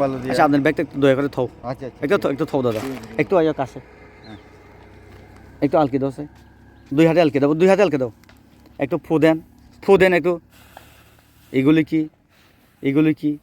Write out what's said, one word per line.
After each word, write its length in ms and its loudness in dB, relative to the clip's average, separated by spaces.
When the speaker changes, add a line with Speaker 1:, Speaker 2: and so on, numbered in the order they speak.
Speaker 1:
বালু 200 -2
দিয়ে। 100 -8
Speaker 2:
আচ্ছা, 160 2
আপনার 140 2
ব্যাগটা 240 -2
একটু 160 -12
দয়া 140 4
করে 200 -2
থও। 120 -4
Speaker 1:
আচ্ছা, 220 -16
আচ্ছা, 160 -12
Speaker 2:
একটু 100 0
Speaker 1:
ঠিক 80 -2
Speaker 2:
থও, 100 -2
একটু 120 -4
থও 160 -2
দাদা। 180 -2
Speaker 1:
হুম, 120 -8
হুম। 300 -6
Speaker 2:
একটু 180 -4
আয়ো 140 0
কাছে। 260 -10
Speaker 1:
হ্যাঁ। 120 -20
Speaker 2:
একটু 200 0
আলকি 200 0
দাও 160 -4
সে। 60 -12
দুই 180 2
হাতে 120 2
আলকি 180 0
দাও, 140 2
দুই 180 2
হাতে 140 2
আলকি 120 -2
দাও। 140 -6
একটু 160 -4
ফু 80 -4
দেন, 140 4
ফু 80 2
দেন 180 4
একটু। 140 0
এগুলি 320 2
কি? 180 -2
এগুলি 320 0
কি? 180 -4